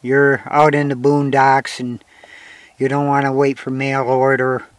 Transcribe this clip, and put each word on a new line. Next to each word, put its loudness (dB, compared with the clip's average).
you're 2
out 2
in -2
the -2
boondocks 0
and -10
you -2
don't -2
want 0
to -2
wait 0
for -10
mail -4
order 0